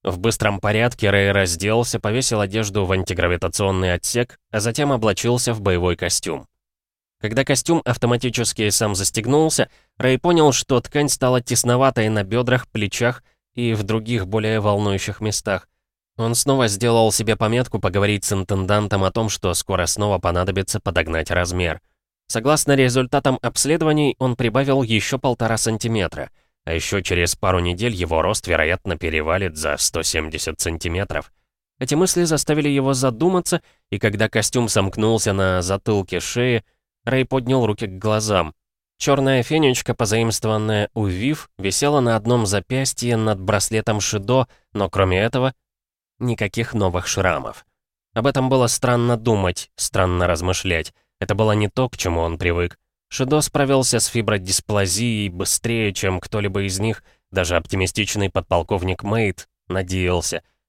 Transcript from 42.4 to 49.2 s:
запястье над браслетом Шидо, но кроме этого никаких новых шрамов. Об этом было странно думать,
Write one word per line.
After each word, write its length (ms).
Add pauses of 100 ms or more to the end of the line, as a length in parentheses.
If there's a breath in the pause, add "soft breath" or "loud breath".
запястье 720
над 240
браслетом 600
Шидо, 480 (240 soft breath)
но 160
кроме 320
этого 320 (640)
никаких 540
новых 340
шрамов. 600 (480)
Об 120
этом 220
было 200
странно 500
думать, 580